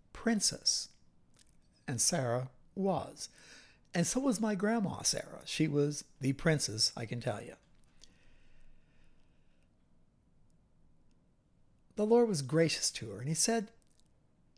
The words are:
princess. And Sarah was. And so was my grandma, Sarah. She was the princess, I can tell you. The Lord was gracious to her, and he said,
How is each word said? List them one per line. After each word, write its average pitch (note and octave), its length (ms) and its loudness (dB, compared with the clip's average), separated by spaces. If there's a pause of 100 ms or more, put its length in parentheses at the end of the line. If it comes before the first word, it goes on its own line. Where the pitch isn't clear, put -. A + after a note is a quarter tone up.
(120)
princess. - 800 0 (960)
And B2+ 120 -2
Sarah B2+ 500 0 (260)
was. - 540 -4 (640)
And E3+ 140 2
so - 140 -2
was B3+ 200 0
my G#3+ 140 2
grandma, G#3 480 0
Sarah. - 420 -2
She - 220 0
was D3 380 0 (160)
the C3+ 140 0
princess, C#3+ 640 0
I A#2 80 -8
can A#2+ 160 -8
tell A2 220 -6
you. - 120 -14 (4000)
The G#3 100 2
Lord A#3 220 6
was D#3+ 140 0
gracious D3+ 500 2
to - 180 -10
her, G2 80 -10
and B2+ 100 -6
he D#3+ 60 -2
said, A3+ 380 0 (840)